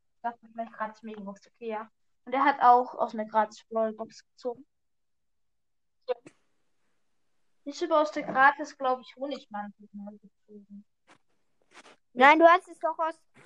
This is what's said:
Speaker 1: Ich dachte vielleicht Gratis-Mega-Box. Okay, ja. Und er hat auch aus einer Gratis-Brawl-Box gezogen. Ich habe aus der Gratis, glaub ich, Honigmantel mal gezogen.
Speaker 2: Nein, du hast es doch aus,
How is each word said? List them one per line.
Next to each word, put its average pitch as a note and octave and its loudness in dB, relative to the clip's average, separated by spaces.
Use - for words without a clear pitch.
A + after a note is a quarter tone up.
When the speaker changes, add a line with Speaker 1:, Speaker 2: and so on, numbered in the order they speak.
Speaker 1:
Ich - -20
dachte A#3 -12
vielleicht A3+ -14
Gratis-Mega-Box. G#3+ -14
Okay, - -18
ja. A3 -10
Und B3+ -18
er C4+ 0
hat C4+ 0
auch B3 6
aus A3+ -6
einer A3 -6
Gratis-Brawl-Box A3 -6
gezogen. B3 -14
Ich C#4+ -14
habe D#4+ 0
aus D4+ 0
der D4 -8
Gratis, C#4+ 0
glaub B3+ -2
ich, - -20
Honigmantel G#3 -14
mal G#3 -18
gezogen. G3+ -20
Speaker 2:
Nein, C#4+ 8
du E4 8
hast F4 4
es E4+ -20
doch D#4+ -6
aus, D#4+ -6